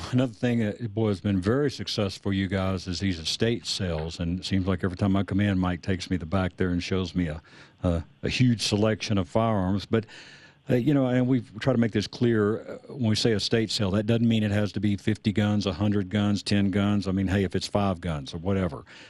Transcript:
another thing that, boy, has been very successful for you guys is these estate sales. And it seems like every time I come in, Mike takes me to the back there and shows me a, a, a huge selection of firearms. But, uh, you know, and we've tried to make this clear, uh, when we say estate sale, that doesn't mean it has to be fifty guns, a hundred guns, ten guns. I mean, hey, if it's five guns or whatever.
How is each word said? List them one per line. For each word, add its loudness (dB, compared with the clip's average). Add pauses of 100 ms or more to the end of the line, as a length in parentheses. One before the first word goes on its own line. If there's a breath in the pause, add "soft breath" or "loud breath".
(120)
another 2
thing 0
that, -4
boy, 0
has -2
been 0
very 2
successful -4
for -2
you 0
guys -2
is -6
these -2
estate -2
sales. -4
And -2
it -10
seems -2
like 0
every -4
time 2
I 2
come -2
in, 2
Mike 0
takes -4
me 0
to -12
the -8
back -2
there 0
and 0
shows -4
me 0
a, -8 (420 loud breath)
a, 0 (180)
a -2
huge 2
selection 0
of 0
firearms. 0
But, 0 (640 loud breath)
uh, 4
you 4
know, 4
and 2
we've 0 (100)
tried 2
to 2
make 2
this 0
clear, 2
uh, -14
when -2
we 2
say 2
estate 0
sale, -2
that 2
doesn't 2
mean 4
it 0
has 0
to -6
be 2
fifty 0
guns, 2
a 0
hundred 0
guns, 0
ten 2
guns. 0
I 0
mean, 0
hey, 2
if -2
it's -4
five -2
guns -6
or -8
whatever. -2 (260 loud breath)